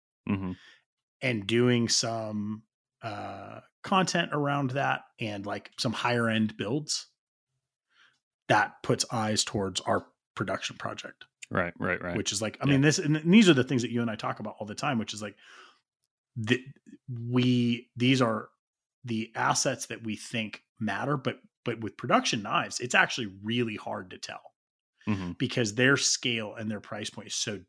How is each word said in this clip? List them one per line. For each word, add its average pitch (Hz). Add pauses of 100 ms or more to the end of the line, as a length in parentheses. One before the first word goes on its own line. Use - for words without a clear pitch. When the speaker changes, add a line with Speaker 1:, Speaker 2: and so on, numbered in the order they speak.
(280)
Speaker 1:
Mm-hmm. 92 (680)
Speaker 2:
and 113
doing 120
some, 107 (360)
uh, 101 (220)
content 180
around 143
that 131 (160)
and, 104
like, 101
some 117
higher 120
end 110
builds, 131 (1400)
that 104
puts -
eyes 110
towards 95
our 104 (280)
production 101
project. - (240)
Speaker 1:
Right, 90
right, 90
right. 87
Speaker 2:
Which 104
is, 101
like, 107
I 131
Speaker 1:
Yeah. 143
Speaker 2:
mean, 135
this, 147
and 156
these 208
are 165
the 127
things 123
that 117
you 120
and 117
I 107
talk 127
about 104
all 107
the 104
time, 135
which 107
is, 104
like, 104 (960)
the, - (460)
we, 120
these 127
are 113 (560)
the 113
assets 131
that 113
we 107
think - (160)
matter, 117
but, 123 (240)
but 113
with 107
production 160
knives, 110
it's 123
actually 139 (140)
really 113
hard 101
to -
tell - (640)
Speaker 1:
Mm-hmm. 95
Speaker 2:
because 120
their 127
scale 113
and 110
their 104
price 104
point 107
is -
so 104 (100)